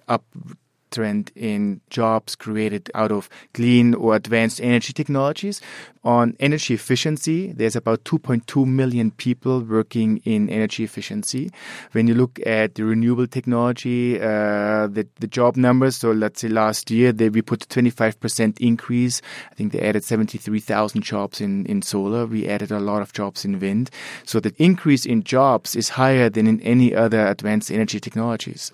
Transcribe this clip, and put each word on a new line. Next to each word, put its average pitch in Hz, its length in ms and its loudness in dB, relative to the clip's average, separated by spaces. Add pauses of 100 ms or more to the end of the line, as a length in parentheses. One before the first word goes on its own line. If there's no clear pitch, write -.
uptrend - 1300 -6
in 104 460 -4 (100)
jobs 113 440 -2
created 107 600 -4
out 107 160 0
of 101 180 -4 (240)
clean 120 400 6
or 110 220 2
advanced 113 440 0
energy 120 320 0
technologies. 147 720 -4 (420)
On 120 360 4
energy 143 360 0
efficiency, 160 760 -2
there's 113 240 -2
about 113 300 -2
two 160 140 0
point 120 260 -2
two 135 220 0
million 127 420 0
people 127 520 -2
working 110 560 0
in 107 340 0
energy 107 320 -2
efficiency. 107 680 -8 (440)
When 113 120 2
you 117 80 4
look 123 320 2
at 110 300 0
the 110 80 -4
renewable 117 420 2
technology, 123 960 -2
uh, 104 640 0
the, 101 220 -4 (120)
the 117 60 -4
job 120 300 2
numbers, 127 400 4
so 113 160 0
let's 107 300 0
say 117 60 -4
last 110 440 0
year, 120 200 6
they, 110 180 2
we 110 120 2
put - 220 -6
a - 40 -16
twenty-five 117 520 0
percent 110 420 -2
increase. 120 640 0 (280)
I - 40 -20
think 104 160 -4
they - 80 -4
added 104 240 0
seventy-three 107 560 -2
thousand 104 420 -2
jobs 101 400 -6
in, 98 240 -4
in 101 160 -2
solar. 107 460 -2
We 110 200 -4
added 104 240 -6
a 107 80 -4
lot 104 220 -2
of 101 100 -10
jobs 101 320 -8
in 98 140 -4
wind. 101 320 -2 (360)
So 113 140 -2
the 107 200 -2
increase 156 480 4
in 113 160 2
jobs 131 520 2
is 113 140 -2
higher 127 400 4
than 110 160 2
in 110 160 4
any 123 320 6
other 110 320 4
advanced 104 460 -2
energy 107 280 -2
technologies. - 760 -6